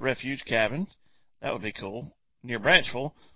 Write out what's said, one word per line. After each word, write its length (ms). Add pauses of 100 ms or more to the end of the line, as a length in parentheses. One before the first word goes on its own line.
Refuge 440
Cabin. 400 (560)
That 120
would 100
be 80
cool. 420 (300)
Near 160
Branchville 560 (200)